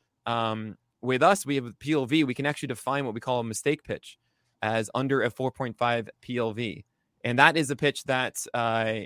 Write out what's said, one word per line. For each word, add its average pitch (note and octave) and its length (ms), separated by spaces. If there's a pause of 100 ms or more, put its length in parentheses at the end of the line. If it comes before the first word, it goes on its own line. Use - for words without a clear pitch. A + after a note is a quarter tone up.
(260)
Um, A2 500 (240)
with B2+ 220
us, F#3+ 240
we C#3+ 80
have C3+ 100
a A#2 80
P C#3+ 220
L C#3 100
V. D3 200
We B2 100
can C3+ 100
actually D3 220
define C3+ 400
what A2 80
we A#2 60
call B2 200
a A#2 40
mistake C#3+ 400
pitch - 340 (420)
as A2 340
under C3 280
a A#2+ 80
four C3 200
point B2 280
five A#2+ 320 (100)
P B2 160
L A2+ 160
V. G#2+ 320 (400)
And A#2+ 140
that D3+ 180
is D3 140
a C#3 60
pitch - 280
that, B2+ 480
uh, A2+ 420 (120)